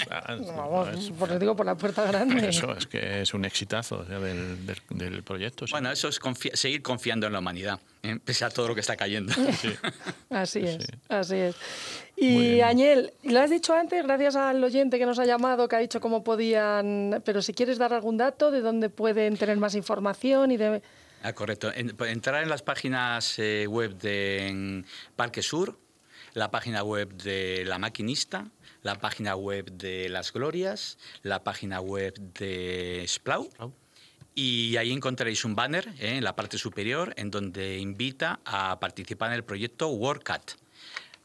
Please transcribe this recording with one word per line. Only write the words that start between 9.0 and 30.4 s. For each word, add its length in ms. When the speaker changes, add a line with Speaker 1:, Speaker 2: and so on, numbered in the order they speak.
Speaker 1:
Sí. 400
Speaker 2:
<laughs> 280
Así 320
Speaker 1:
Sí, 60
Speaker 2:
es, 180
Speaker 1:
sí. 40
Speaker 2:
así 260
es. 200
Speaker 1:
Muy 120
Speaker 2:
Y 80
Speaker 1:
bien. 100
Speaker 2:
Añel, 500
lo 180
has 80
dicho 240
antes, 300
gracias 340
al 260
oyente 340
que 80
nos 140
ha 60
llamado, 420
que 80
ha 40
dicho 200
cómo 240
podían, 1000
pero 160
si 120
quieres 240
dar 160
algún 240
dato 340
de 100
dónde 280
pueden 480
tener 200
más 180
información 760
y 60
de 240
Speaker 3:
Ah, 100
correcto. 400
En, 240
pues, 160
entrar 300
en 60
las 120
páginas, 800
eh, 280
web 300
de, 500
en 380
Parque 240
Sur, 360
la 160
página 340
web 300
de 520
La 120
Maquinista, 680
la 120
página 400
web 360
de 380
Las 220
Glorias, 640